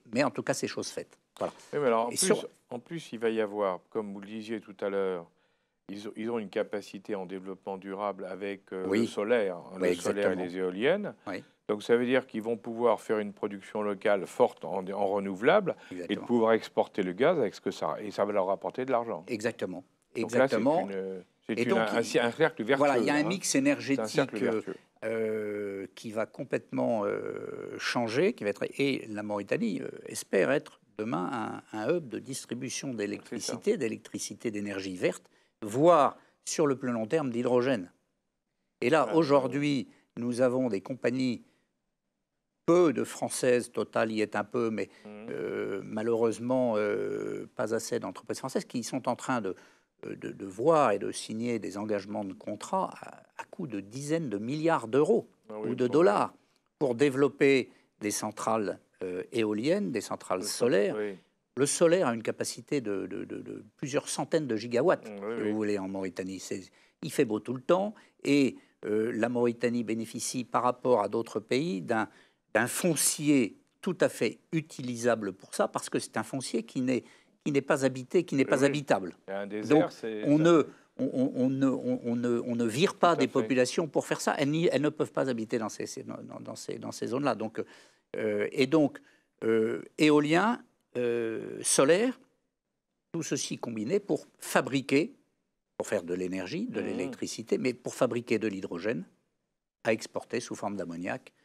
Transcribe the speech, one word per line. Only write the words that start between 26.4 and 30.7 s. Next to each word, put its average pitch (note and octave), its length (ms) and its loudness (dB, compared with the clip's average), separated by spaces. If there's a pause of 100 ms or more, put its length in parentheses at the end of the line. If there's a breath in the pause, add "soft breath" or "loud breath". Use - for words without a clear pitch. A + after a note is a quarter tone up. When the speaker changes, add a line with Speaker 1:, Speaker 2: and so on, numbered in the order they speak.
Speaker 1:
euh, - 720 -6
changer, B2 540 0
qui A2+ 140 -6
va G2+ 60 2
être, - 120 -6 (140)
et C#3 320 0
la G#2 140 -6
Mauritanie, G#2 580 -2
euh, - 80 -6 (160)
espère - 460 0
être - 280 -4 (180)